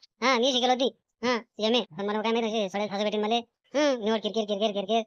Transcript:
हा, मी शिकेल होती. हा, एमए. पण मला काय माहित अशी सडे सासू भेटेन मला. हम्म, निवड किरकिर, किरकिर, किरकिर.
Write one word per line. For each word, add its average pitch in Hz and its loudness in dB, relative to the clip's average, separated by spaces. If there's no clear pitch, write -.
हा, 247 2
मी 247 2
शिकेल 247 2
होती. 254 2
हा, 247 0
एमए. 220 2
पण 196 -6
मला 208 -2
काय 220 0
माहित 226 0
अशी 214 -2
सडे 202 -2
सासू 196 -4
भेटेन 208 0
मला. 208 0
हम्म, 269 2
निवड 214 0
किरकिर, 208 -2
किरकिर, 208 0
किरकिर. 202 0